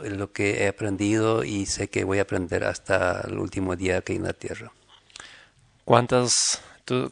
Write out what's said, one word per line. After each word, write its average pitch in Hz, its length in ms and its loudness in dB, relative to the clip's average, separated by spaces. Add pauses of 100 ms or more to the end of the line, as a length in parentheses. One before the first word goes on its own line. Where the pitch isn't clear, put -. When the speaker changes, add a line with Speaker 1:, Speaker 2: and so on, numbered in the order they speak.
Speaker 1:
lo 101 280 -6
que 104 320 0
he 101 40 4
aprendido 107 760 2
y 98 220 -2
sé - 220 -4
que 101 160 0
voy 95 140 0
a 101 40 4
aprender 95 420 -2
hasta 92 580 0
el 98 160 -6
último 95 360 -4
día 92 280 0
que - 100 -6
hay 95 60 -4
en 92 60 -4
la 90 100 -4
tierra. - 380 -12 (1120)
Speaker 2:
¿Cuántas, 120 760 4 (240)
tú, 127 280 -2